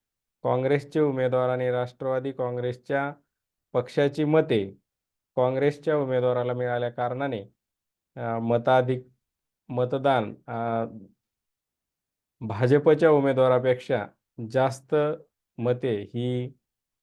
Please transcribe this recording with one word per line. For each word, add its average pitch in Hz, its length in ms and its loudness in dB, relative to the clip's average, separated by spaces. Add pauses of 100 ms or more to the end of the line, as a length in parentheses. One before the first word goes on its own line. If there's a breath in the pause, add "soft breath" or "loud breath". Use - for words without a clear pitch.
(440)
काँग्रेसचे 135 560 0
उमेदवार 127 500 2
आणि 127 220 -2
राष्ट्रवादी 131 600 -4
काँग्रेसच्या 123 840 -4 (600)
पक्षाची 143 500 0
मते 147 560 0 (560)
काँग्रेसच्या 139 600 0
उमेदवाराला 123 560 0
मिळाल्या 123 360 -4
कारणाने, 123 540 -6 (720)
अ, 117 240 -6
मताधिक-, 123 680 0 (640)
मतदान, 127 680 0 (120)
अ, 117 380 -4 (1600)
भाजपच्या 143 680 4
उमेदवारापेक्षा 127 1000 2 (440)
जास्त 131 440 -2 (600)
मते 120 440 -2
ही 123 520 -6 (500)